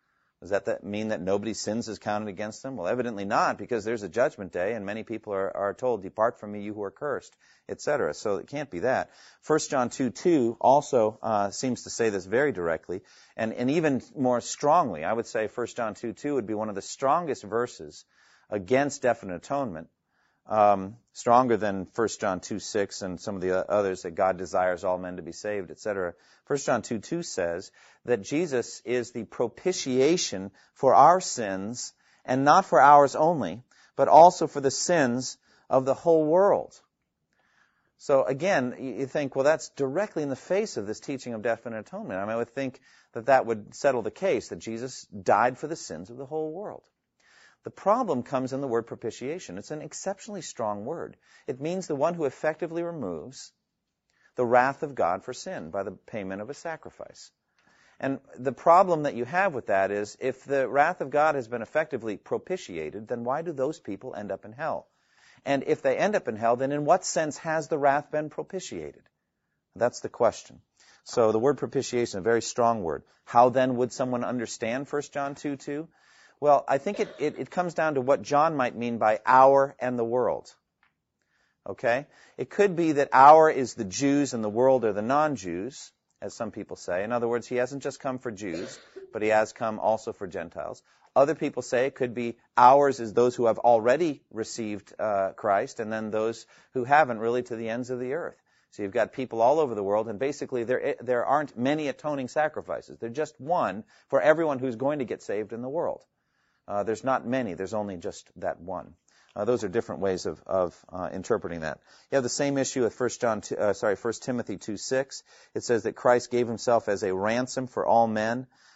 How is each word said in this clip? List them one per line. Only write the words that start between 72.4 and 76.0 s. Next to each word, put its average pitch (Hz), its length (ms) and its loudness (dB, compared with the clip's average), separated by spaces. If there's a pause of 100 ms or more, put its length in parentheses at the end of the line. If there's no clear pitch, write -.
strong 117 400 0
word. 76 180 -6 (240)
How 123 240 6
then 127 280 2
would 120 140 0
someone 127 320 -4
understand 117 640 -6
First 147 240 -6
John 139 220 -6
two 143 220 -6
two? 147 320 -10 (520)